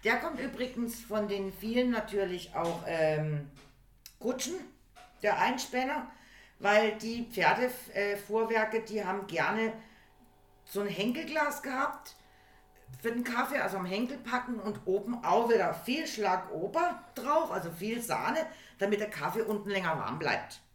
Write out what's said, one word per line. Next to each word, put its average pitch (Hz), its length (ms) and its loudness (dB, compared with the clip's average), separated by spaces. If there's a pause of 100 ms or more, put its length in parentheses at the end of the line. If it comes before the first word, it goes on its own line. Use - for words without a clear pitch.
Der 240 120 4
kommt 302 240 -4
übrigens 240 600 -4
von 208 280 -2
den 196 240 -2
vielen 240 380 2
natürlich 196 680 -2
auch, 170 300 -2
ähm, 156 640 2 (680)
Kutschen, 254 360 -2 (680)
der 208 160 2
Einspänner, 254 680 0 (520)
weil 208 400 6
die 233 320 -4
Pferde, 240 400 4 (240)
äh, 202 220 2
Fuhrwerke, 220 680 2
die 208 220 -4
haben 190 220 -2
gerne 196 460 0 (920)
so - 160 -6
ein 202 80 -2
Henkelglas 277 760 -2
gehabt - 540 -4 (840)
für 226 100 -2
den 247 120 -2
Kaffee, 240 340 0
also 190 200 0
am 180 80 -2
Henkel 240 320 -2
packen 247 420 -2
und 208 260 -4
oben 202 380 0
auch 214 240 6
wieder 202 260 6
viel 302 320 -2
Schlagober 214 960 0 (140)
drauf, 294 360 2
also 175 200 -4
viel 214 320 -4
Sahne, 170 360 0 (400)
damit 202 220 2
der 214 100 -2
Kaffee 214 320 -2
unten 208 280 -2
länger 175 280 0
warm 123 200 -4
bleibt. - 420 -2 (140)